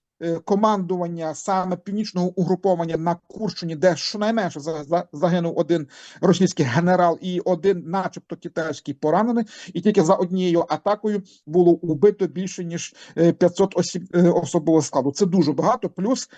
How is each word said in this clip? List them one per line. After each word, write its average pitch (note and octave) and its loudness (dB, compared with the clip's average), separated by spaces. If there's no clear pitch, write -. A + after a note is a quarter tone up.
е, E3 -2
командування F3 -2
саме F#3 -2
північного G3 -4
угруповання E3+ 0
на E3+ -2
Курщині, F3 -8
де D#3+ 2
щонайменше G#3 -4
за-, D#3 -8
за-, E3+ -2
загинув E3+ 0
один D#3+ -2
російський F3 2
генерал E3+ 2
і F3+ -4
один F3+ 0
начебто F3 -6
китайський D#3+ -8
поранений. A3 0
І - -6
тільки G#3 4
за E3 4
однією F3+ 0
атакою G3+ -2
було E3+ 4
вбито F3+ 2
більше, F3+ -8
ніж, E3+ -10
е, E3 6
п'ятсот F#3 2
осіб, - -4
е, F3 6
особового D#3+ 2
складу. C3+ -2
Це G3+ 0
дуже E3 2
багато, F#3 -2
плюс B3 -4